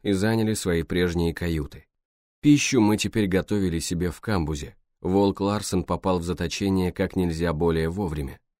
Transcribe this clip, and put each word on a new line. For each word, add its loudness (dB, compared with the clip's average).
и 0
заняли 0
свои 0
прежние 0
каюты. -6
Пищу 4
мы 6
теперь -2
готовили 0
себе -2
в -12
камбузе. -4
Волк 2
Ларсен -2
попал 0
в -4
заточение 0
как -4
нельзя 0
более 2
вовремя. -6